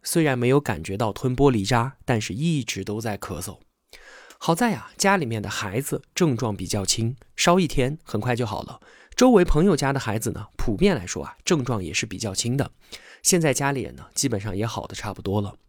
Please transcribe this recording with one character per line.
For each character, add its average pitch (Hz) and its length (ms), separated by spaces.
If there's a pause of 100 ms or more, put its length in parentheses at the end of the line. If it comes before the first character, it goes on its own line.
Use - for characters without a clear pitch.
虽 170 220
然 139 120
没 120 120
有 139 120
感 92 240
觉 98 140
到 107 160
吞 127 240
玻 139 140
璃 104 120
渣， 117 400
但 117 160
是 107 140
一 147 300
直 95 200
都 107 160
在 113 160
咳 85 240
嗽。 90 200 (800)
好 - 160
在 233 180
啊， 120 240
家 196 200
里 156 100
面 113 120
的 101 80
孩 101 320
子 - 220 (140)
症 156 200
状 113 200
比 92 100
较 101 180
轻， 113 320 (200)
烧 180 240
一 165 80
天 139 360
很 - 160
快 120 160
就 120 80
好 101 200
了。 - 160 (360)
周 254 140
围 190 160
朋 156 200
友 180 120
家 139 160
的 139 60
孩 107 180
子 113 140
呢， 104 160 (100)
普 107 180
遍 185 200
来 87 100
说 85 180
啊， - 220
症 151 180
状 113 200
也 - 100
是 - 140
比 - 100
较 101 160
轻 120 240
的。 135 140 (500)
现 185 180
在 151 140
家 139 180
里 131 120
人 65 120
呢， - 200
基 139 120
本 107 140
上 101 160
也 107 80
好 - 220
得 - 80
差 101 180
不 101 80
多 101 180
了。 101 180 (120)